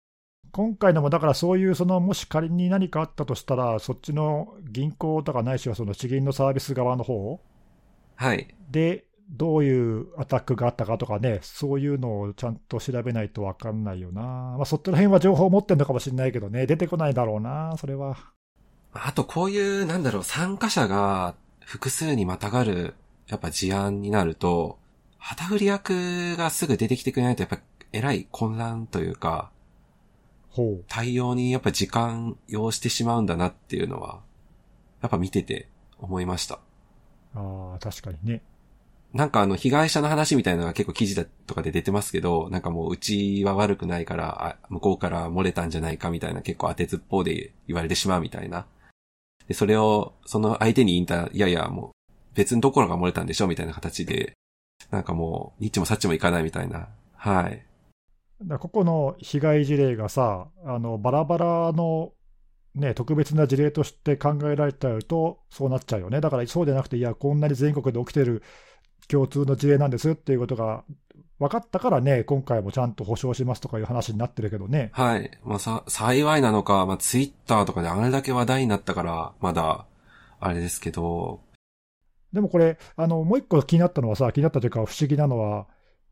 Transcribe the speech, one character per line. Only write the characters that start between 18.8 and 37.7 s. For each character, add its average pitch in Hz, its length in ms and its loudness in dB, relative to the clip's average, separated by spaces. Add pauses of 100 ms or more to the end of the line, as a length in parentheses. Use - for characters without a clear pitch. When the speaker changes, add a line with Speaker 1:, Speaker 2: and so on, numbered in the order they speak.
Speaker 2:
あ - 200 -6
と - 120 0
こ 170 200 -2
う 196 60 0
い 196 300 0
う、 190 60 0
な 165 100 -2
ん 180 60 0
だ 131 80 2
ろ 101 100 -2
う、 92 40 -8
参 185 340 -2
加 220 120 0
者 147 160 2
が 95 480 0 (260)
複 - 300 -8
数 156 240 -2
に 107 120 2
ま 92 100 -2
た 104 140 -4
が 123 120 2
る、 87 320 -2 (320)
や - 120 -8
っ - 20 -10
ぱ 82 100 -8
事 92 220 -2
案 101 300 -2
に 101 80 -4
な 104 120 4
る 82 120 0
と、 85 440 0 (380)
旗 - 300 -12
振 208 140 0
り 196 60 4
役 180 720 -2
が 165 140 0
す - 160 -2
ぐ 135 100 2
出 113 100 0
て 123 100 2
き - 60 -12
て - 80 -2
く 131 100 -2
れ 123 60 4
な 123 60 4
い 113 40 0
と - 60 -4
や 90 40 -2
っ - 20 -20
ぱ - 100 -6 (340)
え 107 100 -2
ら 139 100 0
い 98 180 -4
混 110 280 -4
乱 117 280 -6
と 98 140 -4
い 87 80 -2
う 85 80 -6
か、 82 340 -4 (1000)
Speaker 1:
ほ 110 320 -2
う。 - 40 -18
Speaker 2:
対 120 320 -2
応 123 160 0
に 123 160 0
や 127 80 2
っ - 40 0
ぱ - 100 2
時 - 160 -2
間 117 480 -2 (100)
要 110 240 -2
し 110 80 -6
て - 100 -4
し - 160 -2
ま 117 120 2
う 117 60 2
ん 104 40 2
だ 85 100 0
な 90 120 0
っ - 60 -4
て - 220 -10
い - 60 -2
う - 60 -2
の - 120 -8
は、 - 200 -12 (800)
や 117 80 -4
っ - 20 -4
ぱ 107 60 0
見 90 140 -2
て 98 120 0
て - 260 -10 (300)
思 92 220 -6
い 90 60 -4
ま 90 100 -4
し - 100 -6
た。 - 140 -10 (760)
Speaker 1:
あ 95 460 -10